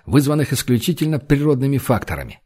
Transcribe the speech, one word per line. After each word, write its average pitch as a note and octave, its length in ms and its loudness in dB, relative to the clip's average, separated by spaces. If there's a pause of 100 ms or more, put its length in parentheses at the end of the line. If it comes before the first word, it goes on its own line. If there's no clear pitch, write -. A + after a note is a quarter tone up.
вызванных C#3+ 460 2
исключительно C#3+ 680 0
природными C#3 580 0
факторами. E2+ 680 -4